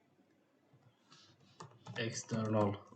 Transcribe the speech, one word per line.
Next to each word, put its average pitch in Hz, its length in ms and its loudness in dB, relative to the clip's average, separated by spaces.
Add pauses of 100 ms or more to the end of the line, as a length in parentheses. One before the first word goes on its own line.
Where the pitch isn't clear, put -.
(2000)
external 110 760 2 (220)